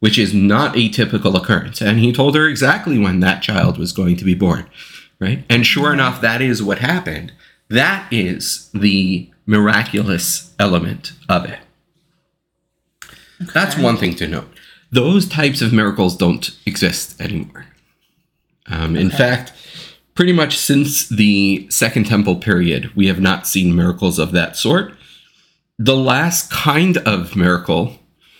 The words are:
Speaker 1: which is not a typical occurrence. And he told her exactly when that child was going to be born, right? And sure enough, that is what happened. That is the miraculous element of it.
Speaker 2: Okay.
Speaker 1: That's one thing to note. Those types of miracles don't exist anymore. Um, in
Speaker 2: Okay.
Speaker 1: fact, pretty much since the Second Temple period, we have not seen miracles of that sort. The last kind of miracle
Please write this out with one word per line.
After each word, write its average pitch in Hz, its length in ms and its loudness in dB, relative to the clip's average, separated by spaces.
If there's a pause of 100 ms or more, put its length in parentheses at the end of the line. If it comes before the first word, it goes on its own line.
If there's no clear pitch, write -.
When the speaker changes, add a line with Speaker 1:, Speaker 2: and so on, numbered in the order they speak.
Speaker 1:
which 107 180 4
is 101 140 0
not 104 440 2
a 117 120 2
typical 104 480 0
occurrence. - 460 -2
And 107 160 2
he 120 140 4
told 139 240 2
her 156 120 4
exactly 143 500 0
when 92 220 2
that 92 220 0
child 92 360 0
was 92 140 -6
going 87 240 0
to 90 80 -6
be 92 100 2
born, 87 320 0 (540)
right? 120 300 -4
And 120 160 4
sure 147 260 2
enough, 135 280 0
that 113 200 0
is 123 220 0
what 98 160 -2
happened. 82 540 -4 (360)
That 175 440 0
is - 600 -4
the 95 560 0 (180)
miraculous 104 1120 0
element 90 520 -2 (160)
of 90 160 0
it. 90 140 -12 (1800)
Speaker 2:
Okay. 175 100 -10
Speaker 1:
That's 190 240 0
one 117 220 2
thing 90 160 -2
to 82 140 -6
note. 80 200 -8 (420)
Those 175 380 2
types 147 320 0
of 113 120 2
miracles 101 440 2
don't - 340 0 (140)
exist - 560 -4
anymore. - 460 -10 (1000)
Um, 160 280 -2
in 190 120 2
Speaker 2:
Okay. 156 100 -4
Speaker 1:
fact, 123 340 0 (640)
pretty 180 180 4
much 156 240 2
since 143 520 0
the 101 600 2
Second 113 360 0
Temple 101 320 2
period, 87 580 0
we 98 140 2
have 92 120 0
not 95 260 0
seen 90 280 2
miracles 87 440 0
of 78 140 -2
that 85 240 -2
sort. 190 380 0 (840)
The 120 180 2
last 135 540 0
kind 160 480 2
of 95 380 -2
miracle 87 640 0 (400)